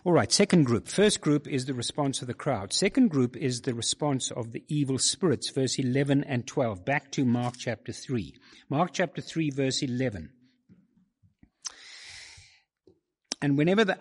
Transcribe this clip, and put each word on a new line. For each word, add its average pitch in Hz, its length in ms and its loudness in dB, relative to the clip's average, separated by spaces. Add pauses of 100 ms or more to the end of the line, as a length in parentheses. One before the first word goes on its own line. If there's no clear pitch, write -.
All 180 80 2
right, 127 200 4
second 180 340 6
group. 117 220 2
First 202 340 2
group 147 260 2
is 131 180 -2
the 139 80 -4
response 131 480 -4
of 123 60 -10
the 120 60 -4
crowd. 104 400 -4
Second 226 360 4
group 127 280 2
is 123 240 -2
the 127 120 -2
response 131 580 -2
of 117 200 -8
the 147 160 -10
evil 135 300 0
spirits, - 520 0
verse 131 300 -2
eleven 139 440 2
and 120 220 -4
twelve. 110 380 -2
Back 143 300 -2
to 139 100 0
Mark 120 340 2
chapter 117 340 -8
three. 110 440 -6 (340)
Mark 170 240 0
chapter 165 280 -2
three, 160 280 -2
verse 135 320 0
eleven. 120 500 -4 (3000)
And 143 160 2
whenever 190 280 4
the 185 160 0